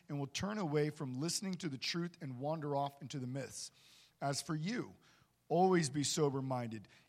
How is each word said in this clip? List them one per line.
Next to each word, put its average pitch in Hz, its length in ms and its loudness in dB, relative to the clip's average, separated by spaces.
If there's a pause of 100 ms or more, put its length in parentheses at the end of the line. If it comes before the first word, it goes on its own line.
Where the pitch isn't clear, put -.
and 147 100 -4
will 139 100 -4
turn 202 280 -4
away 151 320 2
from 135 320 -4
listening 170 360 -2
to 175 120 -4
the 131 80 -6
truth 175 460 -2
and 131 160 -6
wander 147 360 -2
off 139 280 0
into 143 160 -8
the 127 80 -4
myths. 127 460 -6 (500)
As 143 180 0
for 165 140 -2
you, 156 360 -2 (600)
always 175 400 6
be 147 120 0
sober-minded, 131 840 0 (200)